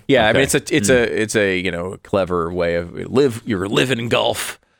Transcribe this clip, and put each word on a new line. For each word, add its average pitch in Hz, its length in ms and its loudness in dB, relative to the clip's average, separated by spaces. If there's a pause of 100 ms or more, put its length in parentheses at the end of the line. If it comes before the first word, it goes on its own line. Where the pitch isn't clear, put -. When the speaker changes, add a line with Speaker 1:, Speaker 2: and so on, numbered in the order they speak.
Speaker 1:
Yeah, 120 200 4
I 113 60 4
mean, 131 100 2
Speaker 2:
Okay. - 0 -
Speaker 1:
it's 135 120 0 (160)
a, - 40 2
it's 107 140 0
Speaker 2:
Hmm. 131 40 6
Speaker 1:
a, 113 280 2
it's 110 140 -2
a, 98 240 2
you 90 120 -2
know, 90 320 -8
clever 87 480 -2
way 85 240 0
of 87 180 -4
live, 113 520 0
you're 98 220 -2
living 123 420 -2
golf. 117 500 -2 (200)